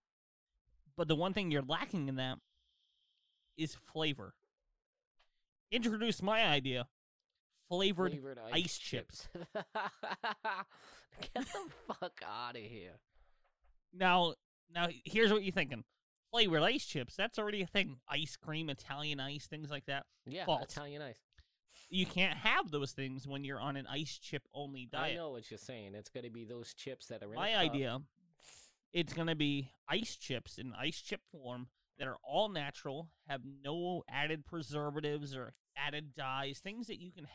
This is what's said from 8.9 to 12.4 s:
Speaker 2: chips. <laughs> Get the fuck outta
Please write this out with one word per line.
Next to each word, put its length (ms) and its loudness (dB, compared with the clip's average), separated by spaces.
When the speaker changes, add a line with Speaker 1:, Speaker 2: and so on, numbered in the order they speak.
Speaker 2:
chips. 120 -10
<laughs> 1800 -6
Get 120 -2
the 240 -6
fuck 380 -6
outta 340 -6